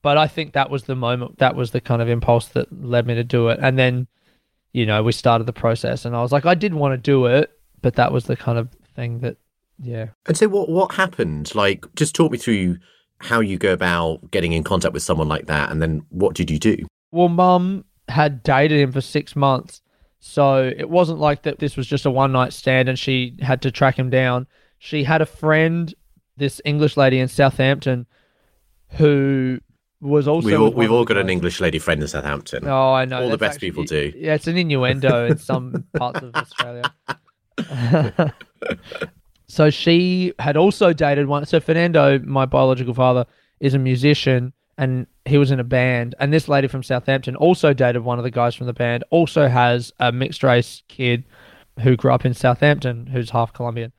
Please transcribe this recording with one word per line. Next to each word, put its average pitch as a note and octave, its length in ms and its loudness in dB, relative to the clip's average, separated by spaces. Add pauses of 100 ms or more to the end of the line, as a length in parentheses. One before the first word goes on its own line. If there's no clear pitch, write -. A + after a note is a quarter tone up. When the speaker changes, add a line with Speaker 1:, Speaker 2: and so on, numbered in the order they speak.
Speaker 1:
But D3 160 2
I D#3 100 2
think D3+ 260 -10
that C#3 160 -2
was C#3 160 -6
the C3+ 100 -6
moment, B2 440 -4
that C3 180 2
was B2 140 -4
the B2+ 100 -4
kind A#2 200 0
of A#2 60 0
impulse A#2 420 2
that - 220 -4
led A#2+ 340 -2
me A#2+ 100 -2
to A#2+ 100 -2
do A#2+ 240 0
it. A#2 120 -2
And C3 160 2
then, B2+ 300 0 (640)
you A#2 140 0
know, G#2+ 180 2
we A#2 80 2
started A#2 340 2
the B2 60 -4
process A#2+ 540 -2
and A#2+ 100 -6
I A#2 60 -2
was A#2+ 100 -2
like, C#3+ 140 0
I F3+ 100 4
did F3+ 180 -4
wanna C#3+ 220 0
do B2+ 300 2
it, C3 260 2 (300)
but B2 140 0
that B2 180 2
was B2+ 100 -2
the B2+ 140 -4
kind A#2 200 -4
of A#2 120 -4 (260)
thing A#2 240 -8
that, B2 160 -6 (420)
yeah. A#2 300 -10 (200)
Speaker 2:
And D#3+ 100 0
so G#3+ 100 4
what, G3 220 0
what F3 240 0
happened? F2 600 -4
Like, G2+ 320 0 (100)
just - 200 -2
talk D#3+ 160 2
me B2 60 -6
through F#2 400 -2 (400)
how A#2 240 -2
you G2 160 -2
go F#2+ 160 2
about F2 580 -2
getting E2+ 220 -2
in D#2+ 100 -2
contact F#2 300 -2
with - 100 -6
someone D#2 240 -2
like D2+ 200 -4
that. D2+ 220 -2
And D#2 120 -4
then D#2+ 280 -2
what F2+ 240 0
did - 160 -4
you D#2 80 -2
do? - 200 2 (340)
Speaker 1:
Well, F3 160 2
Mum F3+ 560 2 (240)
had C#3 340 0
dated D3 380 2
him C3+ 140 2
for C3+ 80 -2
six - 340 -6
months. C#3 460 -2 (420)
So C3+ 540 2
it D3 100 -8
wasn't E3 320 0
like D3 240 0
that D3 140 -6
this A2 180 -4
was C3 120 -6
just - 180 -4
a C#3 60 2
one C3+ 200 2
night B2+ 220 0
stand C3 340 0
and B2+ 100 -4
she B2+ 440 -4
had C3 220 -2
to C3 80 0
track C3+ 260 0
him B2+ 140 -2
down. B2+ 340 0 (320)
She D3+ 260 -6
had D#3 160 2
a D#3 60 2
friend, D#3+ 680 0 (460)
this C#3 260 -4
English D3 320 0
lady C3 240 4
in C3 80 0
Southampton, C3+ 800 0 (840)
who C#3 680 2 (400)
was C#3+ 280 0
also D#3 180 0
Speaker 2:
We've A2 140 2
all, A2 60 6
Speaker 1:
with A2+ 100 2
Speaker 2:
we've A#2 140 2
Speaker 1:
one A#2 80 4
Speaker 2:
all A#2+ 40 4
Speaker 1:
of A#2 60 0
the A2+ 80 0
Speaker 2:
got G2+ 60 2
an F#2 60 0
Speaker 1:
guys. F#2 60 0
Speaker 2:
English F2 260 -2
lady D#2+ 200 0
friend D#2 240 -2
in D2 40 -6
Southampton. C#2+ 600 -8
Speaker 1:
Oh, C3 260 2
I C3 120 0
know. B2+ 120 -8
Speaker 2:
All B2 120 -4
the A2+ 80 -2
Speaker 1:
That's G#2 160 -2
Speaker 2:
best - 80 -14
people F2+ 200 -6
Speaker 1:
actually, D2+ 300 -4
Speaker 2:
do. - 80 -18
Speaker 1:
yeah, D3+ 160 -2
it's D3+ 100 -6
an E3 120 -2
innuendo C3 680 0
in D3+ 140 0
some B2+ 500 -6
Speaker 2:
<laughs> - 40 -20
Speaker 1:
parts B2 280 -4
of B2 140 -14
Australia. A#2+ 580 -6 (640)
<laughs> C3+ 760 0 (1120)
So D3+ 220 4
she F3+ 720 2
had C#3+ 160 -2
also F3+ 380 4
dated C#3+ 340 0
one. C#3+ 180 -2
So E3 140 2
Fernando, D#3+ 600 4
my C3+ 260 0
biological C3 480 2
father, B2+ 320 2 (340)
is C3+ 140 0
a C#3 60 2
musician C3 760 2 (240)
and C3 300 -4 (180)
he C#3+ 120 2
was C#3 140 4
in C3+ 80 0
a B2 60 -2
band. B2 560 0
And C#3+ 100 0
this D#3 160 0
lady C#3 220 0
from C3 140 -8
Southampton C3 520 -2
also D#3+ 380 2
dated B2 300 0
one A#2+ 140 -4
of A#2+ 60 -6
the A#2+ 80 -4
guys A#2+ 240 0
from B2 120 -10
the A#2+ 60 -6
band, A#2+ 360 -2
also D#3 400 2
has B2 500 2
a B2 100 2
mixed B2 320 -4
race A#2+ 460 0
kid B2 380 -2 (560)
who B2 160 4
grew B2+ 160 2
up B2+ 120 0
in B2+ 80 0
Southampton, B2+ 760 0
who's B2 220 -6
half A#2 220 -2
Colombian. A#2 480 -8